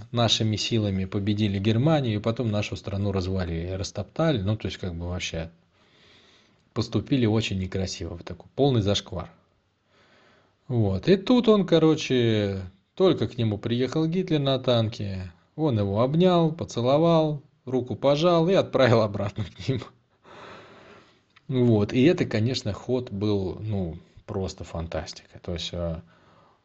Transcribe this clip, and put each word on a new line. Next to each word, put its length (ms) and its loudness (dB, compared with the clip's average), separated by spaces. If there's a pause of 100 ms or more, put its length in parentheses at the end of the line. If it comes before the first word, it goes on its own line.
(120)
нашими 460 2
силами 480 0
победили 540 0
Германию, 560 2
и 60 -2
потом 300 -2
нашу 240 -4
страну 380 -4
развалили, 580 -2
растоптали, 680 -4
ну, 160 0
то 100 -8
есть, 100 -8
как 160 -8
бы, 140 -8
вообще 440 -8 (1200)
поступили 520 -2
очень 340 0
некрасиво, 580 -6
в 60 -18
такой 320 -16
полный 260 2
зашквар. 480 -4 (1400)
Вот, 400 0
и 80 6
тут 320 2
он, 180 4
короче, 1000 2 (320)
только 340 2
к 80 -10
нему 200 0
приехал 480 -2
Гитлер 340 0
на 200 0
танке, 720 -2 (240)
он 240 0
его 220 0
обнял, 500 4
поцеловал, 880 2 (240)
руку 300 -2
пожал 540 4
и 40 4
отправил 480 4
обратно 440 -4
к 240 -12
ним. 120 -4 (1700)
Вот, 460 4
и 100 4
это, 220 4
конечно, 480 -2
ход 380 -6
был, 500 -2
ну, 360 -4 (280)
просто 400 -6
фантастика. 720 -10
То 140 -10
есть, 180 -8
э, 300 -6 (640)